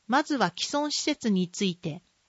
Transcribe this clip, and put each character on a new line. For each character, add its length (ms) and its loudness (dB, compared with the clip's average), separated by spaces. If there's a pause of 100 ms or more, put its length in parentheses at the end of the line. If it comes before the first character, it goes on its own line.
ま 160 2
ず 140 -2
は 180 2
既 200 -4
存 160 -2
施 100 -4
設 280 0
に 180 4
つ 180 -4
い 100 0
て 280 -8 (240)